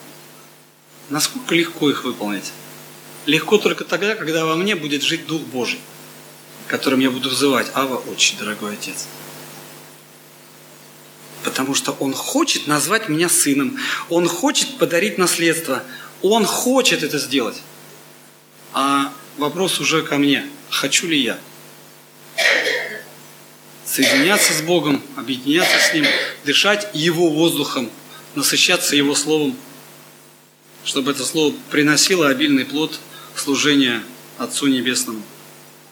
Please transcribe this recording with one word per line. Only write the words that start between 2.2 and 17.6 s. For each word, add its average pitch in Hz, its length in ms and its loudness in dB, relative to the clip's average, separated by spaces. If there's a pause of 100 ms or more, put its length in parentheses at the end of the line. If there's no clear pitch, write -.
Легко 156 320 4
только - 260 0
тогда, 196 300 0
когда 160 300 -2
во 160 120 2
мне 196 200 0
будет 147 260 -2
жить 160 240 -2
Дух 156 160 -4
Божий, 120 380 -4 (840)
которым 131 340 0
я 135 100 4
буду 127 200 -4
взывать: 127 440 2
"Ава, 131 220 -2
Отче, - 420 -2
дорогой 104 360 -6
Отец". - 320 -10 (2250)
Потому 135 320 -2
что - 180 -2
Он 139 200 -2
хочет - 540 0
назвать 151 420 0
меня 160 200 2
сыном, 139 500 0 (300)
Он 170 200 2
хочет - 500 -2
подарить 175 400 0
наследство, 165 640 0 (400)
Он 208 220 4
хочет 247 580 2
это 147 160 -2
сделать. 127 380 -2 (1160)